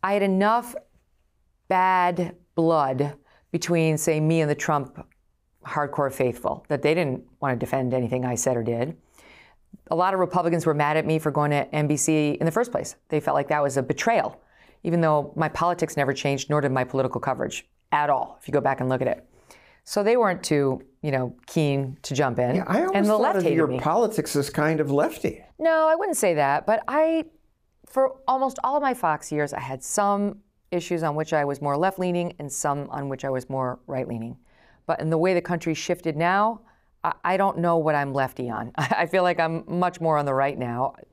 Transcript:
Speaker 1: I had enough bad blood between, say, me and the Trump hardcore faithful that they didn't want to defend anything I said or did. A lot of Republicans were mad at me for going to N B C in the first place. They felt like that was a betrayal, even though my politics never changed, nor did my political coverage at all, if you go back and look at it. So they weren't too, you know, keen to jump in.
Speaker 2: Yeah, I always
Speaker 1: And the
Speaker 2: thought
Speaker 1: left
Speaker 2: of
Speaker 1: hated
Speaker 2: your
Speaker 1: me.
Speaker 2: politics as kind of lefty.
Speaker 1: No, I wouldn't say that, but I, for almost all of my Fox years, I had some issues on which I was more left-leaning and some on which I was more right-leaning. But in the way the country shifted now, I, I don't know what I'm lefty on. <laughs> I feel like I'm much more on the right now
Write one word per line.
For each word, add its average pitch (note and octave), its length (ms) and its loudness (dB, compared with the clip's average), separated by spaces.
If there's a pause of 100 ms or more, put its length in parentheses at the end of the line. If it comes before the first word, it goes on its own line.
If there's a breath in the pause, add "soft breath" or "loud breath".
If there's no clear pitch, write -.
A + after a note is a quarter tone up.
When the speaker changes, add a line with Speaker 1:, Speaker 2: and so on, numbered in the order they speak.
Speaker 1:
I F#3+ 80 -2
had G3+ 100 2
enough G#3 540 2 (920)
bad F3+ 680 2 (200)
blood C#3+ 580 2 (380 soft breath)
between, D#3+ 460 2
say, D#3 220 0
me D#3+ 220 4
and D3 80 2
the D3 60 2
Trump D3 500 -4 (600)
hardcore C#3+ 460 -2
faithful - 580 -4
that C#3 120 -2
they D3 120 4
didn't D#3 300 -2 (160)
want C3 180 -2
to A#2 80 -2
defend C3 280 -2
anything B2+ 320 -2
I B2 100 -2
said B2+ 220 0
or A2+ 60 -2
did. A#2+ 340 -4 (920 soft breath)
A E3 60 0
lot F3+ 180 2
of F#3+ 60 0
Republicans E3+ 460 2
were D#3+ 80 4
mad D3+ 240 2
at D#3+ 80 0
me D#3 140 2
for D#3 120 -2
going D3 200 2
to C#3+ 220 0
N D3+ 140 0
B D3 100 2
C D3+ 340 2
in - 140 -2
the E3 60 2
first B3 200 0
place. - 240 -4 (140)
They D3+ 100 0
felt C#3+ 160 0
like C#3+ 140 0
that D3+ 120 2
was C#3 160 0
a C3 60 0
betrayal, D#3 560 0 (440 soft breath)
even E3+ 180 0
though D3+ 340 2
my D#3+ 140 -2
politics E3+ 480 -2
never C#3 160 0
changed, C#3 360 -2
nor D3 120 2
did C3+ 100 0
my C3 120 0
political B2+ 380 -2
coverage C3+ 460 -4 (240)
at D3 180 2
all, B2+ 320 -2
if - 60 -16
you C#3 60 -8
go C#3+ 80 4
back C3+ 180 0
and B2+ 100 -2
look B2+ 120 0
at B2+ 60 0
it. - 180 -4 (580 soft breath)
So - 200 -2
they A3+ 140 4
weren't F#3+ 260 2
too, C#3 380 2 (200)
you D3+ 100 -2
know, B2+ 240 -2 (120)
keen C#3 560 0
to - 100 -8
jump C3 260 0
in. B2 160 2
Speaker 2:
Yeah, F#3 120 0
I A3 140 2
always F#4 140 0
Speaker 1:
And G3+ 100 2
the G#3 60 2
Speaker 2:
thought G#3+ 100 2
Speaker 1:
left C4+ 160 2
Speaker 2:
of F3+ 60 0
Speaker 1:
hated D#3+ 120 2
Speaker 2:
your D#3+ 120 4
Speaker 1:
me. B2+ 120 -2
Speaker 2:
politics F3 560 0
as C#3 140 0
kind D#3 300 0
of C#3 120 0
lefty. - 520 -2 (140)
Speaker 1:
No, D#4+ 300 2
I D#4+ 80 4
wouldn't F#4 220 -2
say F3+ 180 2
that, D3 300 2
but A3 220 2
I, D#4+ 380 2 (640)
for C4 300 0 (100)
almost C4 360 0
all C4+ 120 0
of D4 60 2
my C4+ 120 0
Fox - 380 -2
years, D3 220 0
I - 60 -8
had C3 240 -10
some G3+ 560 0 (320)
issues E3+ 320 -2
on D3 120 0
which D#3 180 -2
I D3 120 2
was C#3+ 160 -4
more C#3+ 160 0
left-leaning F3+ 640 -2
and C#3+ 120 -10
some C#3+ 380 -4
on C#3 200 -6
which C3+ 160 -6
I C3+ 40 -2
was C3 200 -4
more C3 380 -4
right-leaning. A#2+ 500 -6 (480 soft breath)
But - 140 -2
in D#3 100 -2
the D#3+ 80 2
way F#3 160 2
the F3 80 2
country E3+ 320 -2
shifted E3 420 -4
now, G3 460 0 (420 soft breath)
I, E3+ 100 0 (120)
I F#3 120 2
don't G3 200 2
know E3+ 200 2
what D#3 180 2
I'm C#3 180 -2
lefty C3 360 -2
on. A2+ 240 -6
<laughs> - 40 -6
I D#3+ 300 0
feel F#3 160 2
like F3 160 2
I'm E3 280 -2
much F3 320 -2
more D#3+ 180 2
on D3 80 0
the C#3 80 0
right C#3 240 0
now B2 380 -4 (180)